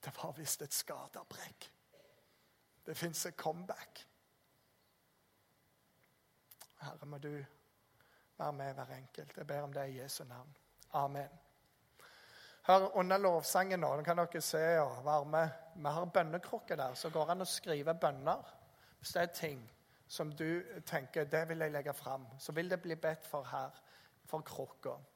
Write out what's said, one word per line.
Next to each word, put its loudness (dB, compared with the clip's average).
det -8
var -6
visst -4
et -6
skadebrekk. -8
Det -8
finnes -2
et -10
comeback. -6
Herre, -12
må -10
du -6
være -2
med -4
hver -10
enkelt. -14
Jeg -10
ber -2
om -8
det -4
i -8
Jesu -8
navn. -16
Amen. 0
Hør, 10
under 6
lovsangen 4
nå, 4
nå 0
kan 4
dere 2
se 2
og 0
være 4
med. 4
Vi -2
har 0
bønnekrukke 2
der, -2
så -4
går 2
an 0
å -4
skrive 0
bønner. 2
Hvis -8
det 4
er 0
ting -4
som -2
du 0
tenker, 0
«Det 2
vil -2
jeg 0
legge -2
fram», -6
så -10
vil 0
det 0
bli -4
bedt -2
for -4
her, -4
for -4
krukka. -8